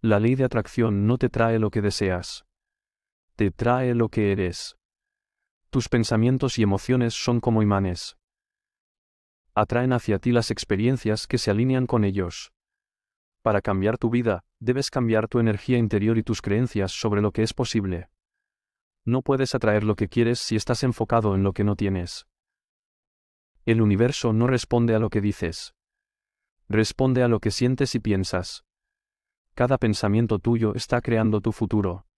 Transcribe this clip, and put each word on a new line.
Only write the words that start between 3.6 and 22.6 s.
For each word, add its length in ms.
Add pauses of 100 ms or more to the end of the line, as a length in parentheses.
lo 140
que 240
eres. 440 (920)
Tus 180
pensamientos 720
y 20
emociones 520
son 260
como 220
imanes. 560 (1400)
Atraen 380
hacia 260
ti 140
las 180
experiencias 760
que 120
se 140
alinean 360
con 160
ellos. 480 (920)
Para 180
cambiar 360
tu 120
vida, 340 (160)
debes 300
cambiar 400
tu 100
energía 380
interior 400
y 60
tus 180
creencias 500
sobre 300
lo 100
que 120
es 100
posible. 560 (960)
No 160
puedes 340
atraer 300
lo 100
que 140
quieres 300
si 180
estás 260
enfocado 500
en 100
lo 100
que 100
no 120
tienes. 520 (1400)